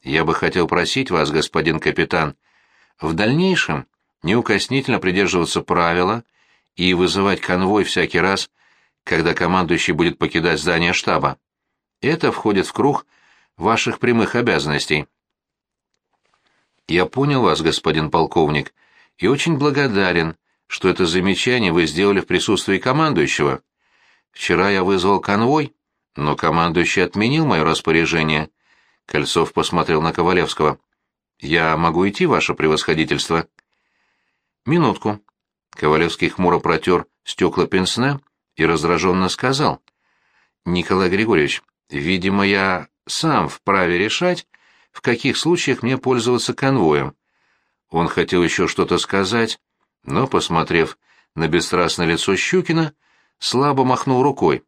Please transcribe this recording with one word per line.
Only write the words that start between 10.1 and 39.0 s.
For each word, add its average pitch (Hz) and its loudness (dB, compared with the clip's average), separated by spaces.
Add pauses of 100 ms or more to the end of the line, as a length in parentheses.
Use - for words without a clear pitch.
покидать 82 0
здание 85 0
штаба. 135 -2 (640)
Это 143 -2
входит 98 0
в - -12
круг - -2 (500)
ваших 113 -2
прямых 113 0
обязанностей». 76 0 (1800)
«Я 87 2
понял 135 0
вас, 80 2
господин 78 0
полковник, 76 0 (460)
и 87 -2
очень 139 0
благодарен, 101 0 (320)
что - -2
это 90 2
замечание 95 0
вы 85 4
сделали 95 0
в - -8
присутствии 92 0
командующего. 87 0 (680)
Вчера 90 0
я 95 0
вызвал 95 2
конвой, 127 0 (420)
но 73 -2
командующий 85 0
отменил 120 0
мое 90 2
распоряжение». 80 0 (580)
Кольцов 76 -2
посмотрел 80 0
на 82 0
Ковалевского. 82 0 (600)
«Я 80 0
могу 82 0
идти, 180 -2
ваше 85 0
превосходительство?» 78 0 (1200)
«Минутку». 117 0 (500)
Ковалевский 80 0
хмуро 87 0
протер 85 0 (180)
стекла 87 -2
пенсне 120 -2 (360)
и 78 0
раздраженно 85 2